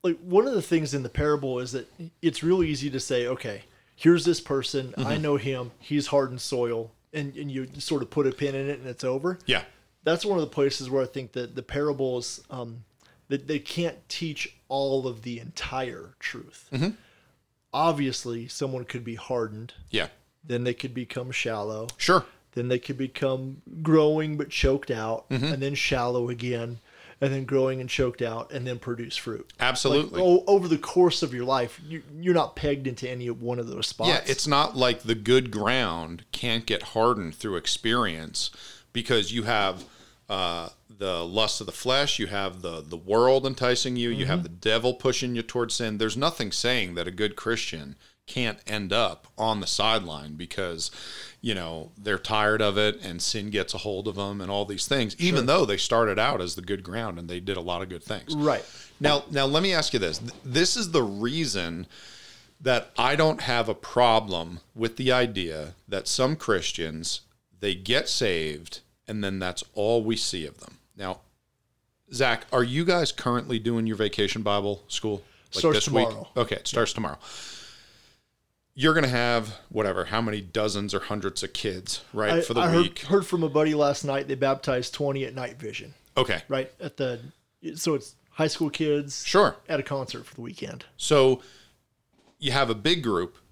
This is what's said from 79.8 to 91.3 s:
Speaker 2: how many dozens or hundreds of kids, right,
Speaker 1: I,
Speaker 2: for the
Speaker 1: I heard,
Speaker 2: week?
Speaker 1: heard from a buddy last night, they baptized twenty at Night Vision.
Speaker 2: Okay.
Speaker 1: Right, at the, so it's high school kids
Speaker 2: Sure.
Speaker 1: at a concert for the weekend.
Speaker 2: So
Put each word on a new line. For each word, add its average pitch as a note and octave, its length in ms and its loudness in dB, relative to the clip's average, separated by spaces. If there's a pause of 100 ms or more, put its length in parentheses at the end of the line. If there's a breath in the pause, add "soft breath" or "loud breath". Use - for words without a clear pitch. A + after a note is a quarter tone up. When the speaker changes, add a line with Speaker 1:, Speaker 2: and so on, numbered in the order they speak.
Speaker 2:
how A2 160 0
many G#2+ 200 -2
dozens G#2 520 -2
or G2 80 0
hundreds G2 420 -4
of G2 100 -8
kids, F#2+ 480 -6 (120)
right, G#2+ 200 2
Speaker 1:
I, E3+ 80 4
Speaker 2:
for E3 120 -2
the B2 80 2
Speaker 1:
I F3 80 4
heard, E3+ 120 6
Speaker 2:
week? - 180 0
Speaker 1:
heard F#3+ 260 2
from E3+ 180 0
a D#3 60 2
buddy D3+ 240 4
last D3 300 2
night, C#3 240 -2
they C#3 80 -2
baptized C3 580 0
twenty C#3 300 -2
at B2 100 -8
Night B2 240 -10
Vision. A#2 360 -12 (240)
Speaker 2:
Okay. G#2+ 320 2
Speaker 1:
Right, C3 220 -2 (100)
at D3+ 160 -10
the, B2 240 -4 (540)
so E3 180 0
it's - 220 -6 (160)
high D#3 160 2
school D3+ 220 -2
kids D3 560 -2
Speaker 2:
Sure. G3 300 4 (140)
Speaker 1:
at D#3 100 -2
a C3+ 40 -4
concert B2 420 -6
for - 100 -20
the A#2+ 60 -12
weekend. A#2+ 420 -12 (140)
Speaker 2:
So C3 440 6 (960 loud breath)